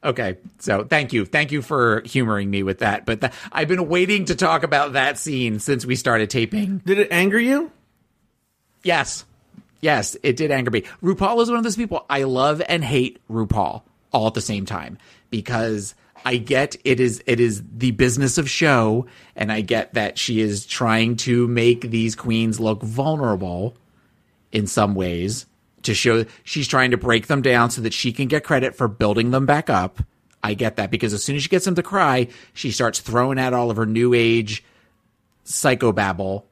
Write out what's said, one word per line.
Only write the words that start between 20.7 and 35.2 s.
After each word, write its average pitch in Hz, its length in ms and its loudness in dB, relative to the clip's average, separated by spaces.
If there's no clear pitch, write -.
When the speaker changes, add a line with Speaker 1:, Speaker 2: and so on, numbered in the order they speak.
Speaker 1:
to 120 300 2
make 120 340 4
these 113 340 -2
queens 113 440 -2
look 110 220 -2
vulnerable 110 960 -2
in 107 160 0
some 101 280 2
ways, 92 500 -4
to 113 100 0
show 113 320 2
she's 143 240 -6
trying 131 240 2
to 120 60 2
break 117 300 2
them 139 160 0
down 120 260 4
so 117 120 -6
that 110 120 -2
she - 180 -2
can 135 160 -4
get 147 160 0
credit 135 300 0
for 127 140 0
building 107 420 2
them 131 160 2
back 147 240 2
up. 95 300 0
I 107 140 -2
get 110 220 -2
that, 101 120 -2
because 107 240 -2
as 101 100 -4
soon 139 120 -2
as 143 80 -4
she 143 60 -6
gets 185 160 2
them 185 100 0
to 175 80 0
cry, 139 460 2
she - 180 -6
starts 117 300 0
throwing 123 360 0
out 127 160 0
all 123 160 2
of 107 80 -2
her 113 80 2
new 120 300 4
age 117 480 2